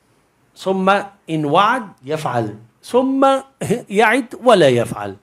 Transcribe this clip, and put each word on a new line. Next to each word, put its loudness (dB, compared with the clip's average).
ثم -2
إن -2
وعد 0
يفعل، -4
ثم 0
يعد 2
ولا 6
يفعل. -2